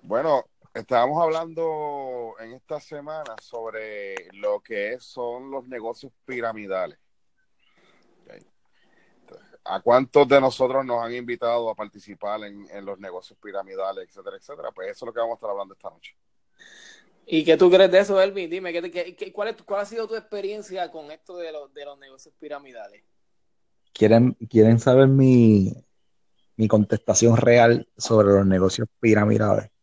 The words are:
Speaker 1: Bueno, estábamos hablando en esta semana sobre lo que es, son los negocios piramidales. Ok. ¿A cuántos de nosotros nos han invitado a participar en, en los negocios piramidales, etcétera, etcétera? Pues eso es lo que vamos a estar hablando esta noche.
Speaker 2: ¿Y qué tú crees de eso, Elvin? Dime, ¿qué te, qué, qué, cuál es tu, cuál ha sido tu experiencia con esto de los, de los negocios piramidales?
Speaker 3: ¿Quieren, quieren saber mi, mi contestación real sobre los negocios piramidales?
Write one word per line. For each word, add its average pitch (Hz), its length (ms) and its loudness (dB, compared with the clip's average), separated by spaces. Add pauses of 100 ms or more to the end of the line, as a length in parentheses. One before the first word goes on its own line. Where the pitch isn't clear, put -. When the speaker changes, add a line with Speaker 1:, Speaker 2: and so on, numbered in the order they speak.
Speaker 1:
Bueno, 131 440 -2 (280)
estábamos 127 480 -2
hablando 151 1160 -6
en 113 140 -18
esta 143 260 -14
semana 147 640 -14
sobre 107 920 -12
lo 104 260 -6
que 107 340 -8
es, 127 100 -14
son 123 460 -12
los 131 180 -12
negocios 117 440 -14 (140)
piramidales. 107 760 -8 (1200)
Ok. - 100 -20 (1400)
¿A 95 120 -6
cuántos 131 460 2
de 139 120 6
nosotros 131 460 -2
nos 120 180 -6
han 117 100 -10
invitado 120 560 -6
a 104 60 -8
participar 104 680 -12
en, 101 260 -20
en 98 160 -18
los 98 140 -12
negocios 95 420 -16
piramidales, 95 640 -10
etcétera, 98 300 -18
etcétera? 143 340 -16
Pues 95 200 -14
eso 117 140 -16
es - 20 -12
lo 113 60 -14
que 117 60 -10
vamos 117 140 -4
a 110 40 -12
estar 110 120 -12
hablando 98 240 -10
esta 95 160 -20
noche. - 260 -20 (1120)
Speaker 2:
¿Y 160 140 -2
qué 160 140 4
tú 180 120 6
crees 185 220 6
de 180 80 6
eso, 196 220 2
Elvin? 196 280 -2
Dime, 180 220 -8
¿qué 170 100 -6
te, 180 80 -10
qué, 180 260 -10
qué, 190 180 -16
cuál 208 160 -8
es 220 80 -12
tu, - 80 -20
cuál 202 160 -6
ha 202 40 -8
sido 220 220 -10
tu 220 80 -10
experiencia 202 720 -10
con 151 220 -18
esto 175 260 -20
de 165 140 -12
los, 143 220 -16
de 143 100 -18
los 143 160 -18
negocios 135 400 -20
piramidales? 131 640 -18 (880)
Speaker 3:
¿Quieren, 117 380 4 (180)
quieren 113 300 6
saber 135 300 6
mi, 120 640 6 (840)
mi 110 140 0
contestación 110 680 2
real 117 640 4
sobre 107 320 2
los 98 160 4
negocios 95 420 0 (140)
piramidales? 107 680 2 (140)